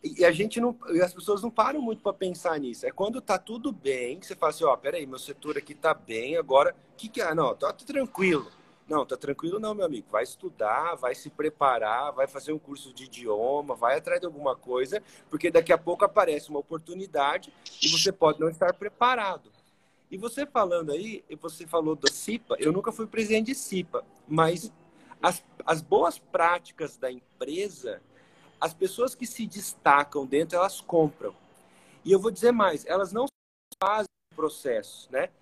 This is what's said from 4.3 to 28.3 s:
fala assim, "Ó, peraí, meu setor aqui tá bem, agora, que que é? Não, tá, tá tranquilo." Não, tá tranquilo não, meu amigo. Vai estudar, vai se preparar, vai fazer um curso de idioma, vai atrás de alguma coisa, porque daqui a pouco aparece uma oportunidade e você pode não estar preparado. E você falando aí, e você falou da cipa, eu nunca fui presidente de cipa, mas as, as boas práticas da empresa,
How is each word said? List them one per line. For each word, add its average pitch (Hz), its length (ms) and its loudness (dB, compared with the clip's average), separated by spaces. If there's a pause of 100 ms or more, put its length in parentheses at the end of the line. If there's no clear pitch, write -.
fala 156 140 2
assim, 160 140 -4
"Ó, 131 120 6
peraí, 151 280 -6
meu 131 140 -12
setor 147 400 -8
aqui 147 160 -12
tá 160 180 0
bem, 120 440 -4
agora, 147 380 4 (220)
que 220 120 -14
que 233 120 -8
é? 170 140 0
Não, 139 200 2
tá, - 180 -2
tá - 120 -14
tranquilo." 190 600 0 (400)
Não, 147 200 0
tá 127 100 -8
tranquilo 160 420 -4
não, 214 160 -4
meu 196 120 -2
amigo. 127 260 -4
Vai 110 120 2
estudar, 127 720 -2
vai 123 180 -2
se - 160 -14
preparar, 135 840 0
vai 135 140 0
fazer 135 260 -8
um 156 60 -4
curso 139 340 -16
de 127 120 -18
idioma, 123 720 -2
vai 117 220 2
atrás 175 240 -2
de 180 60 -8
alguma 143 280 -2
coisa, 131 480 -2 (280)
porque 165 200 0
daqui 165 220 8
a 160 60 6
pouco 170 260 0
aparece 175 460 2
uma 147 80 -4
oportunidade 160 920 -4 (320)
e 160 60 4
você 160 240 2
pode 151 260 4
não 160 120 0
estar 180 240 2
preparado. 208 760 -2 (600)
E 190 80 -10
você 240 260 -6
falando 175 480 0
aí, 202 380 -6
e 156 40 -12
você 160 320 -12
falou 156 300 0
da 143 160 2
cipa, - 460 -4
eu 151 140 2
nunca 202 200 -2
fui 220 140 -6
presidente 220 400 0
de 269 80 -4
cipa, - 500 -6 (240)
mas 165 420 2 (520)
as, 180 200 2 (220)
as 156 160 2
boas 170 380 2
práticas 170 800 -2
da 127 120 -4
empresa, 135 920 -8 (580)